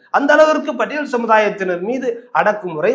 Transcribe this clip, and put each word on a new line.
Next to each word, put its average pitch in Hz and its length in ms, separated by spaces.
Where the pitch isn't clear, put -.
அந்த 277 220
அளவிற்கு 311 420
பட்டியல் 262 380
சமுதாயத்தினர் 208 680
மீது 254 260
அடக்குமுறை, 180 640